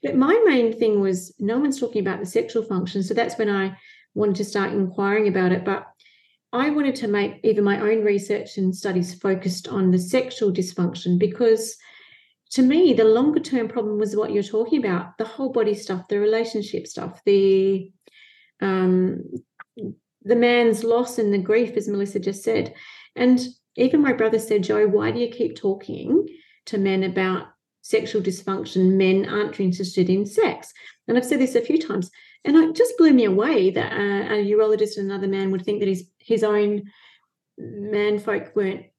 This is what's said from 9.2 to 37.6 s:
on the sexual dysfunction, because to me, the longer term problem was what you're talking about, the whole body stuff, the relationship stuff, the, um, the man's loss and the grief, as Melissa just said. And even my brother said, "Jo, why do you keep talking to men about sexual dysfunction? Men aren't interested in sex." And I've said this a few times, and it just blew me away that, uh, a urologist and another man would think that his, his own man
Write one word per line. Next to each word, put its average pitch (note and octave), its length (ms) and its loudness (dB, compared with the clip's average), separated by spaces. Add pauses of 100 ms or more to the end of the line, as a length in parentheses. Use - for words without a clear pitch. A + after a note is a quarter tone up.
on F#3+ 220 0
the F#3 80 4
sexual G#3+ 540 -2
dysfunction, F3+ 680 -2
because A3 580 0 (760)
to C4 120 2
me, C#4+ 320 6
the A3 100 4
longer C4+ 360 4
term A#3+ 280 -2
problem G#3+ 300 -4
was G3+ 180 -2
what G#3+ 160 -2
you're G3+ 100 0
talking A3+ 420 -2
about, F3+ 340 -4
the A3 80 -4
whole C4 260 -6
body G#3+ 220 2
stuff, F#3 340 -8
the G3+ 100 -2
relationship A3 680 -2
stuff, - 400 -12
the, G3 680 2 (680)
um, F#3 640 0 (1000)
the A3+ 140 2
man's A#3 460 2
loss A#3 360 0
and G#3 140 0
the G3+ 60 2
grief, A3 380 0
as G#3 120 -4
Melissa G3+ 300 -4
just G3 240 -6
said. A3 300 -2 (440)
And B3 300 4 (300)
even C4 240 2
my C#4 120 4
brother A3 260 0
said, G#3 240 0
"Jo, G#3 260 2
why G#3 220 2
do A#3 100 -4
you A#3 80 -2
keep A#3 280 -6
talking G#3+ 680 -2 (400)
to G#3+ 120 -6
men F#3+ 240 0
about F#3 460 -2 (340)
sexual A3 400 -2
dysfunction? F#3 680 0
Men F#3+ 360 2
aren't G#3 320 -4
interested F3+ 480 -2
in G3 160 2
sex." - 480 -2 (340)
And A#3 120 2
I've B3 60 0
said C#4 160 0
this B3+ 140 0
a A#3 60 4
few D4+ 180 0
times, - 320 -4 (340)
and C#4+ 120 4
it D#4+ 180 6
just B4 240 2
blew D#4+ 140 8
me B3 120 6
away G3+ 460 2
that, - 220 -4
uh, G3+ 420 -2
a G#3 100 0
urologist G#3+ 520 2
and G3 140 -4
another G3 180 -4
man G3 220 -2
would F#3 140 -2
think G3+ 160 -2
that G3 80 0
his, F#3 200 -2 (100)
his A3 240 0
own G#3 420 2 (720)
man G#3 600 -4